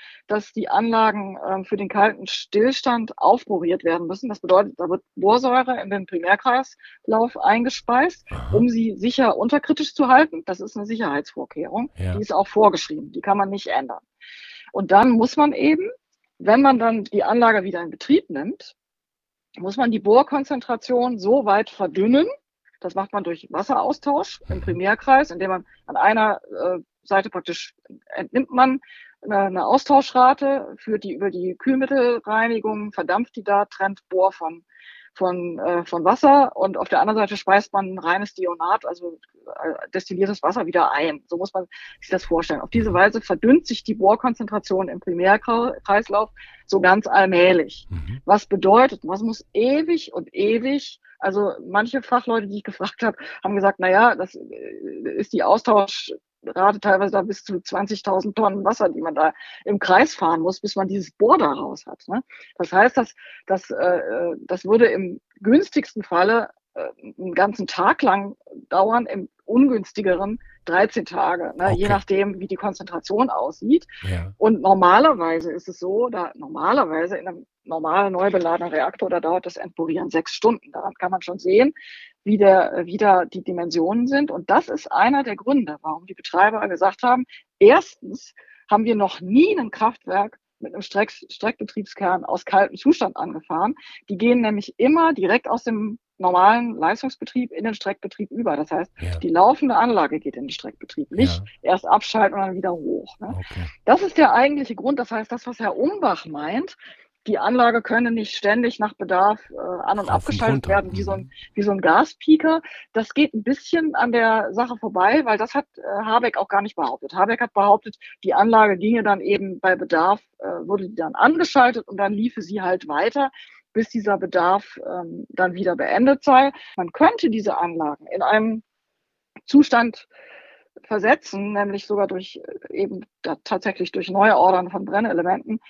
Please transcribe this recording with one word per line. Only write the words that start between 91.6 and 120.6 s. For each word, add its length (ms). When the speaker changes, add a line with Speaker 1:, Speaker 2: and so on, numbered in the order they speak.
Speaker 1:
aus 200
kaltem 320
Zustand 400
angefahren. 580
Die 100
gehen 220
nämlich 380
immer 340
direkt 360
aus 140
dem 360
normalen 580
Leistungsbetrieb 760
in 120
den 100
Streckbetrieb 560
über. 260
Das 140
heißt, 300
Speaker 2:
Ja. 180
Speaker 1:
die 100
laufende 480
Anlage 420
geht 180
in 80
den 60
Streckbetrieb, 640
nicht 260
Speaker 2:
Ja. 100
Speaker 1:
erst 140
abschalten 520
und 80
dann 100
wieder 160
hoch, 480
ne? 80
Speaker 2:
Okay. 380
Speaker 1:
Das 180
ist 160
der 160
eigentliche 400
Grund. 240
Das 120
heißt, 200
das, 160
was 140
Herr 160
Umbach 500
meint, 500
die 120
Anlage 440
könne 280
nicht 240
ständig 440
nach 160
Bedarf, 460
äh, 80
an- 400
und 80
Speaker 2:
Rauf 20
und 20
Speaker 1:
abgeschaltet 460
Speaker 2:
runter. 140
Speaker 1:
werden, 220
wie 100
so 100
ein, 80
Speaker 2:
Mhm. 100
Speaker 1:
wie 80
so 80
ein 120
Gaspieker. 800
Das 180
geht 220
ein 80
bisschen 520
an 180
der 400
Sache 260
vorbei, 460
weil 120
das 180
hat, 120
äh, 280
Habeck 340
auch 100
gar 140
nicht 140
behauptet. 380
Habeck 260
hat 120
behauptet, 440
die 80
Anlage 460
ginge 240
dann 180
eben 400
bei 160
Bedarf, 440
äh, 80
würde 420